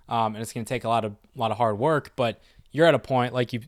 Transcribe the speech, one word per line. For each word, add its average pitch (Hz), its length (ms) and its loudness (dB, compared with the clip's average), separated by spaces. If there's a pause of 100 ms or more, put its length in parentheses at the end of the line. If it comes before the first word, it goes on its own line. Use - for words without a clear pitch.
um, 113 260 0
and 110 60 -8
it's 113 100 -10
gonna 113 140 -8
take 123 180 -6
a 113 60 -2
lot 113 160 2
of, 104 80 -6
a - 260 -18
lot 113 120 0
of 104 60 -6
hard 110 220 2
work. 147 380 0
But 117 240 -2 (300)
you're 160 160 4
at 151 60 8
a 127 60 2
point, 131 340 0
like 127 200 -2
you, 113 140 -4